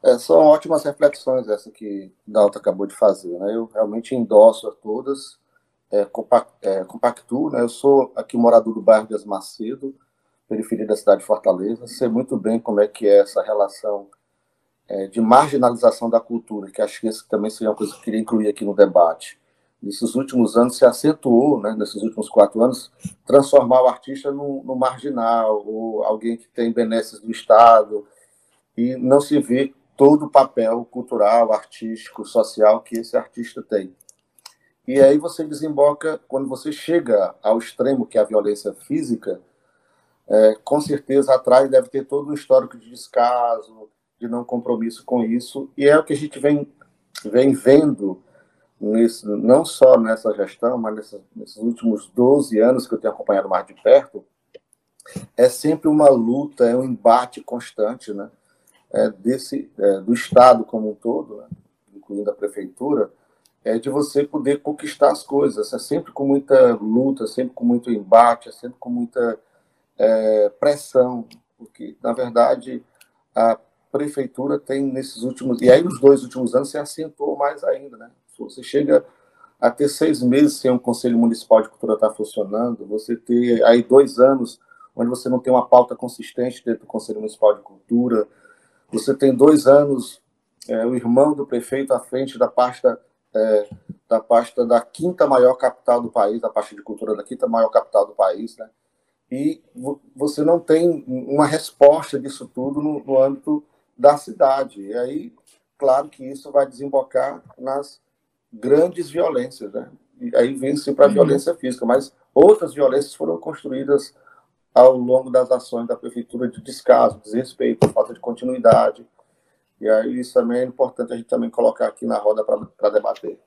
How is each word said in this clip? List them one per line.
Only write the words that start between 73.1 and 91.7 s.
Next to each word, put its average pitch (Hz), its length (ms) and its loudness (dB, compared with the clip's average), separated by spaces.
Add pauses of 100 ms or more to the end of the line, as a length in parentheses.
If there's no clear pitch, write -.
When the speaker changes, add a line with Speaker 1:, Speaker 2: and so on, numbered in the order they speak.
Speaker 1:
a 113 240 2 (320)
prefeitura 143 680 -6
tem 139 240 -6
nesses 131 400 -8
últimos, 127 400 -6
e 123 80 4
aí 143 120 6
nos 175 160 -6
dois 139 240 4
últimos 123 320 -8
anos 139 160 -4
se 151 60 -12
acentuou - 580 -10
mais 143 300 -6
ainda, 135 320 -8
né? 117 140 -20 (280)
Você 117 240 -16
chega 147 420 0 (540)
a 117 120 2
ter 143 180 -2
seis 143 340 -2
meses 139 360 2
sem 127 120 -2
um 123 80 0
Conselho 120 380 -4
Municipal 113 460 2
de - 80 -8
Cultura 107 260 -4
tá 107 140 0
funcionando, 107 720 -8
você 107 320 -8
ter 120 480 0
aí 117 180 6
dois 135 360 4
anos 127 420 2 (340)
onde 117 140 -4
você 127 220 -6
não 127 80 -2
tem 127 140 -2
uma 123 140 2
pauta 123 300 4
consistente 123 680 -10
dentro 113 160 -6
do - 60 -20
Conselho 107 340 -10
Municipal 107 340 0
de - 80 -10
Cultura, 117 640 -4 (640)
você 131 240 -4
tem 135 200 2
dois 143 320 6
anos, 139 540 4 (480)
é, 113 160 -4
o 123 100 -2
irmão 123 400 2
do 139 120 -8
prefeito 135 480 -4